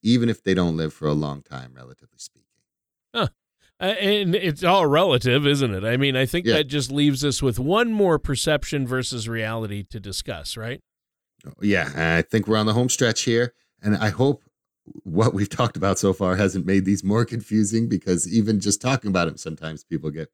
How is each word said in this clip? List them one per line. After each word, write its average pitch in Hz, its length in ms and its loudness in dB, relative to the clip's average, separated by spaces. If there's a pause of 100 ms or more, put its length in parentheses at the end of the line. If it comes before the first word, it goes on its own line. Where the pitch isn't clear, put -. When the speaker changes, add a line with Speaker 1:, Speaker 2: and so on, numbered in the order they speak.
Speaker 1:
even 117 260 2
if 107 140 -4
they 95 120 2
don't 87 220 2
live 78 160 -4
for - 140 -6
a 73 80 2
long 73 260 -4
time, 64 320 -16
relatively 64 460 -20
speaking. - 300 -20 (680)
Speaker 2:
Huh. 220 140 -2 (500)
Uh, 185 60 -6
and 196 500 0
it's 175 300 -2
all 180 240 4
relative, 143 580 4
isn't 139 260 2
it? 95 120 -4
I 117 120 0
mean, 135 200 2
I 131 100 2
think 175 200 -2
Speaker 1:
Yeah. 117 80 4
Speaker 2:
that 156 100 2
just 135 260 -4
leaves 143 340 2
us 143 180 0
with 127 180 0
one 214 320 2
more 190 260 4
perception 143 680 -2
versus 123 400 -4
reality 110 560 -6
to - 160 -14
discuss, 95 560 -10
right? 117 240 -10 (800)
Speaker 1:
Yeah, 82 580 0
I 82 40 4
think 110 240 0
we're 107 120 2
on 107 80 0
the 110 60 2
home 123 160 2
stretch 117 340 0
here, 120 320 0 (280)
and 104 140 2
I 107 140 0
hope 135 340 0 (580)
what 98 320 2
we've 98 140 -2
talked - 280 -2
about 95 220 0
so 98 140 2
far 92 240 0
hasn't 95 300 0
made 95 180 2
these 98 180 0
more 104 220 2
confusing, 110 640 -2
because 90 440 -2
even 107 280 2
just 98 200 0
talking 127 300 -2
about 87 180 2
it, 78 120 -12
sometimes 80 440 -10
people 78 260 -4
get 76 240 -10